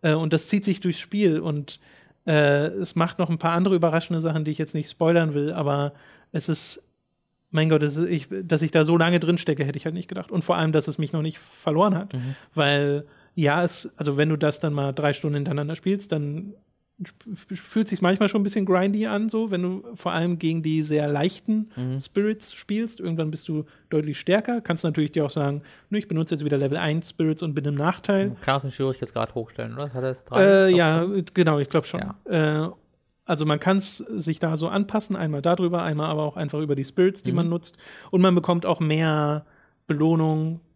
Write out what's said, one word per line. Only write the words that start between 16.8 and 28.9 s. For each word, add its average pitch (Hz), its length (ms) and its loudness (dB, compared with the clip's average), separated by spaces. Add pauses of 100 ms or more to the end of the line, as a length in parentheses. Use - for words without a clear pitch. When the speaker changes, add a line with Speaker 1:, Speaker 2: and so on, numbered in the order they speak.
Speaker 1:
sp-, - 260 -20
f-, - 280 -12
fühlt - 300 -2
sich's 196 120 -4
manchmal 190 260 4
schon 208 140 2
ein - 20 2
bisschen 202 220 -2
grindy 196 400 2
an, 214 240 -2
so, 220 220 -2
wenn 180 100 -2
du 185 220 -4 (100)
vor 180 200 -6
allem 170 260 0
gegen 160 240 -2
die 160 180 0
sehr 151 260 0
leichten 185 680 -2
Speaker 2:
Mhm. 127 240 -4
Speaker 1:
Spirits 214 560 -4
spielst. 220 440 -6
Irgendwann 165 300 -2
bist 156 180 -10
du 156 180 -4 (240)
deutlich 151 300 0
stärker. 220 420 0
Kannst 170 220 -2
natürlich 151 280 0
dir 156 120 0
auch 143 80 0
sagen, 143 300 -2 (300)
„Nö, 208 80 0
ich 214 80 -8
benutze 165 260 -2
jetzt 147 120 -4
wieder 147 120 2
Level 139 200 0
eins 156 340 -2
Spirits 156 320 -2
und 160 100 -4
bin 139 120 -4
im 143 100 -2
Nachteil.“ 185 680 0
Speaker 2:
Klar, 139 200 0
den 139 100 -6
Schwierigkeitsgrad 131 640 -4